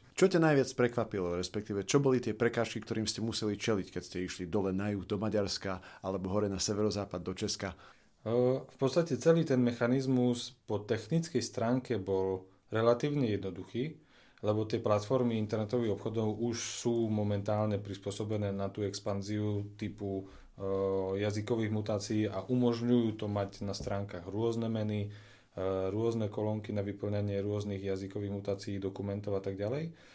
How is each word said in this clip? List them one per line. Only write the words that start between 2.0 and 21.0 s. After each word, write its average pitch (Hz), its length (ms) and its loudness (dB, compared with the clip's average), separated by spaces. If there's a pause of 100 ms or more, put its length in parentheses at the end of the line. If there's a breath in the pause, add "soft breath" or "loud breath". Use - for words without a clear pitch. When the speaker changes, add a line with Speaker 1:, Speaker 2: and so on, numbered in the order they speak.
Speaker 1:
tie 113 80 -2
prekážky, 113 480 0
ktorým 110 240 -4
ste 107 160 -2
museli 107 400 -2
čeliť, 101 320 0
keď - 160 -6
ste 90 160 -6
išli 90 240 -6
dole 95 240 0
na 101 240 0
juh 98 80 -4
do 101 160 -2
Maďarska 98 640 -2 (240 loud breath)
alebo 92 240 -2
hore 104 160 2
na 98 160 -2
severozápad 101 640 -2
do 92 80 -4
Česka? 98 400 -4
Speaker 2:
E, - 20 -16 (880 loud breath)
v - 160 -18
podstate 139 400 2
celý 165 240 6
ten 139 160 4
mechanizmus 123 960 2 (160)
po 104 160 0
technickej 120 560 0
stránke 120 560 0
bol 95 480 0 (240 soft breath)
relatívne 120 640 4
jednoduchý, 98 640 -6 (480 soft breath)
lebo 107 240 2
tie 117 80 0
platformy 117 640 2
internetových 107 560 0
obchodov 110 320 0
už 113 560 -4
sú 117 240 2
momentálne 104 720 2
prispôsobené 104 720 -4
na 98 160 -2
tú 104 160 -2
expanziu 101 880 -2
typu, 101 480 -6
e, 98 1040 -2